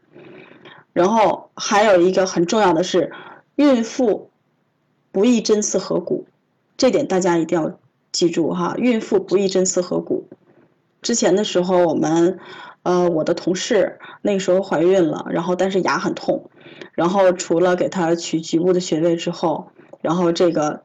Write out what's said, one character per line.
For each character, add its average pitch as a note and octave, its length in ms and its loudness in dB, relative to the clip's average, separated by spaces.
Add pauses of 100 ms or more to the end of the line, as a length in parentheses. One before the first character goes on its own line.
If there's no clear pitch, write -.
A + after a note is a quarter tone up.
(960)
然 F3+ 140 2
后 G#3+ 460 2
还 G#3+ 300 0
有 F#3+ 160 6
一 F3+ 100 4
个 F#3 160 0
很 F3 200 0
重 A3 140 0
要 F#3 120 4
的 D#3+ 100 2
是， F3+ 300 0 (440)
孕 C4+ 280 4
妇 - 460 -2 (840)
不 F#3+ 120 0
宜 A#3+ 160 4
针 G#3+ 200 0
刺 G#3 180 -4
合 F3 220 -4
谷， - 260 -6 (500)
这 B3+ 140 2
点 E3 160 0
大 F#3 140 0
家 F3 180 2
一 D#3+ 60 0
定 E3 160 0
要 D#3 180 -4 (320)
记 - 200 0
住 E3+ 220 -2
哈， F3 260 -4
孕 A#3 220 0
妇 G3 200 0
不 F#3 160 0
宜 G3 120 0
针 F#3 160 0
刺 F#3 160 0
合 E3+ 200 -4
谷。 - 260 -6 (720)
之 - 140 -4
前 F#3 220 2
的 G#3 80 0
时 G3 160 -2
候， F3+ 240 2
我 D#3 100 0
们， E3 460 0 (420)
呃， F3+ 280 0
我 D#3 120 0
的 D#3 100 -2
同 F3 220 -2
事 - 440 -2 (240)
那 G#3 100 0
个 G3 80 -2
时 F#3+ 100 -2
候 F3+ 100 2
怀 - 220 -2
孕 F#3 260 4
了， - 220 -6
然 E3+ 140 -2
后 F3+ 100 -2
但 F#3 160 -2
是 F#3+ 120 0
牙 - 140 -2
很 F#3+ 180 -4
痛， - 360 -6 (440)
然 - 140 0
后 F#3+ 240 4
除 F3 280 -2
了 F3+ 160 2
给 E3 120 -2
她 E3+ 280 -2
取 E3+ 240 -4
局 D#3+ 180 -2
部 F3+ 140 2
的 F3+ 80 0
穴 F3 200 -4
位 E3+ 140 2
之 E3+ 160 -4
后， E3+ 400 -6 (300)
然 D#3 160 -4
后 E3+ 160 2
这 E3+ 180 2
个 D3+ 340 -4